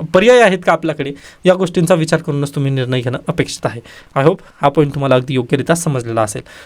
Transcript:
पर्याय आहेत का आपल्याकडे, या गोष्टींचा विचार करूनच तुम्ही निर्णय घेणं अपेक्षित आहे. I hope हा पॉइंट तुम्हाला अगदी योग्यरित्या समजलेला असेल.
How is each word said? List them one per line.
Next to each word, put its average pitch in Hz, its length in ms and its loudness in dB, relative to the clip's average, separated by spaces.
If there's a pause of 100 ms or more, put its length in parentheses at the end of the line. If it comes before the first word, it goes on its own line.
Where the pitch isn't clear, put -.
(140)
पर्याय 233 260 6
आहेत 190 260 4
का 185 60 4
आपल्याकडे, 147 400 -4 (320)
या 180 100 6
गोष्टींचा 180 400 0
विचार 160 280 0
करूनच 143 320 -4
तुम्ही 139 180 -2
निर्णय 127 280 -2
घेणं 120 180 -4 (100)
अपेक्षित - 380 -4
आहे. 117 140 -8 (360)
I 135 80 2
hope 175 180 2 (200)
हा 147 60 2
पॉइंट 143 260 0
तुम्हाला 139 200 0
अगदी 127 200 0
योग्यरित्या 143 420 -2
समजलेला 120 460 -2
असेल. 110 200 -6 (240)